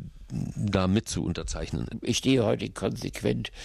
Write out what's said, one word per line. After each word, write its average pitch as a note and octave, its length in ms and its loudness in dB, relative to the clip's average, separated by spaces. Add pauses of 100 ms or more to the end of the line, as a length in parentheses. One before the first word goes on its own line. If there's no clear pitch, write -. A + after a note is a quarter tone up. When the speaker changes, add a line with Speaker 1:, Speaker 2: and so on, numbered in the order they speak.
(300)
Speaker 1:
da F#2+ 580 2
mit G#2 220 4
zu D#2+ 140 -2
unterzeichnen? D#2+ 640 -2 (160)
Speaker 2:
Ich - 160 2
stehe C3 260 4
heute A#2 240 2
konsequent - 840 -2 (140)